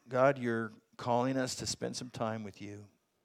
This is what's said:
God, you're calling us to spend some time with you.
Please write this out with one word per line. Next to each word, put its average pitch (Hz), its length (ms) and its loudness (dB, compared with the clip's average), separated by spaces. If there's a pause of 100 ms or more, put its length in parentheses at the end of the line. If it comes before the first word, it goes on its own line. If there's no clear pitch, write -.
(100)
God, 131 280 6
you're 113 340 0 (240)
calling 123 400 2
us 127 200 -2
to 113 100 -4
spend - 280 -4
some 127 140 -8
time 113 340 -4
with 101 200 -12
you. 104 240 -12 (380)